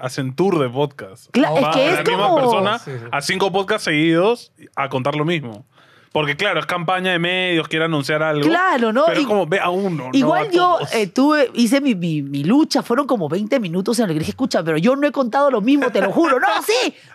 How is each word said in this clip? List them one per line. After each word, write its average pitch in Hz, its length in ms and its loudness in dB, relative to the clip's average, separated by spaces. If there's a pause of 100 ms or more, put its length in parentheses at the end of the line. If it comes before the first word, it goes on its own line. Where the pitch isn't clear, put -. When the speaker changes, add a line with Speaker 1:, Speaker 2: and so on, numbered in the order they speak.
Speaker 1:
hacen 131 340 -6
tour 185 220 2
de 135 120 0
podcast. 123 640 -8
Speaker 2:
Cla-, 294 240 2
Speaker 3:
es - 100 2
Speaker 1:
Va 151 60 0
Speaker 3:
que 262 200 2
Speaker 1:
la 370 100 0
Speaker 2:
es - 60 -2
Speaker 1:
misma 415 220 2
Speaker 2:
como 349 80 4
Speaker 1:
persona 233 420 0
Speaker 3:
Sí, - 180 -14
sí. 117 140 -12
Speaker 1:
a 143 100 -2
cinco 185 300 0
podcasts 196 320 -2
seguidos 165 680 2 (220)
a 139 140 -4
contar 139 260 -2
lo 151 100 -2
mismo. 139 400 -6 (480)
Porque, 147 220 -2
claro, 185 240 -2
es 147 60 -4
campaña 185 480 -2
de 170 60 0
medios, 175 500 -2
quiere 160 160 -2
anunciar 151 360 -2
algo. 151 240 0
Speaker 2:
Claro, 320 460 2
¿no? 262 140 2
Speaker 1:
Pero 339 120 2
es 311 60 0
Speaker 2:
Y 262 40 -2
Speaker 1:
como, 202 200 0
ve 180 140 0
a 175 80 0
uno, 175 420 -4
no 262 60 2
Speaker 2:
igual 277 300 2
Speaker 1:
a 381 40 -10
Speaker 2:
yo, 359 280 4
Speaker 1:
todos. - 140 -6
Speaker 2:
eh, 214 140 0
tuve, 285 480 2
hice 240 240 2
mi, 277 160 0
mi, 170 260 -2
mi 139 220 -4
lucha, 247 400 2
fueron 240 240 0
como 208 220 -2
veinte 208 320 0
minutos 190 380 -2
en 226 80 0
los 165 60 -2
que 151 60 -2
dije, 160 120 -4
"Escucha, 254 300 -2
pero 160 160 0
yo 240 200 2
no 285 100 2
he 294 60 -2
contado 277 380 2
lo 226 100 0
mismo, 262 280 2
te 208 120 0
lo 185 100 0
juro". 285 280 2
"No, 349 80 2 (180)
sí". 440 280 0 (220)